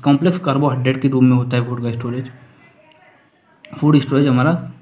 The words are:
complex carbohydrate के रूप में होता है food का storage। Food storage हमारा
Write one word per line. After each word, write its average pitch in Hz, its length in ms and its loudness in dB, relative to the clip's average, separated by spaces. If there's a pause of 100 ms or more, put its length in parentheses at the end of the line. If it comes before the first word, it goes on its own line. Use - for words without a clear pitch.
complex 143 360 2
carbohydrate 131 600 -2
के 143 60 0
रूप 135 160 2
में 127 140 6
होता 123 200 -2
है 120 60 0
food 120 200 -6
का 120 80 -4
storage। 120 400 -8 (1500)
Food 151 200 4
storage 139 300 0
हमारा 135 440 0 (100)